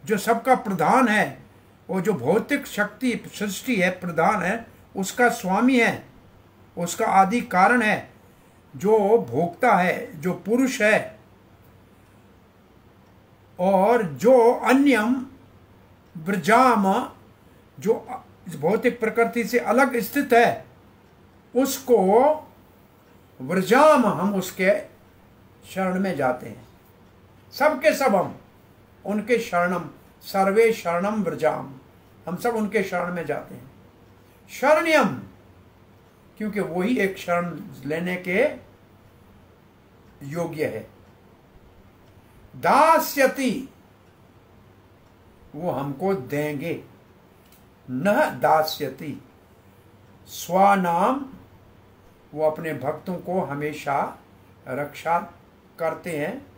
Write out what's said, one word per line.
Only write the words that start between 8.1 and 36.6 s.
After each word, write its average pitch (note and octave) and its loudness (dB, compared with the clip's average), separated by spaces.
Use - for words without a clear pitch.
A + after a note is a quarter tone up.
जो G#3 2
भोक्ता F3 0
है, F3+ -2
जो F3 -2
पुरुष B3 -2
है, G#3 0
और G3 2
जो A3+ 6
अन्यम B3+ 2
व्रजाम, G3+ 2
जो A3 -2
भौतिक G3+ 0
प्रकृति A#3 0
से A#3 0
अलग A#3+ 2
स्थित B3 -2
है, A3+ 4
उसको B3 4
व्रजाम, A3 4
हम F#3+ -2
उसके F#3+ 0
शरण F#3 -4
में F#3+ -2
जाते B2+ -4
हैं। - -20
सब D4 0
के D#4 4
सब A#3+ 2
हम C3 -2
उनके G#3+ -2
शरणम, F3 -2
सर्वे G3+ 2
शरणम G3 -2
व्रजाम, D3+ -4
हम F3 -6
सब A#3 -2
उनके G#3 -2
शरण F3 -4
में E3+ -8
जाते C#3+ -8
हैं। - -20
शरण्यम, D4 2
क्योंकि G#3 -6
वही F3+ -2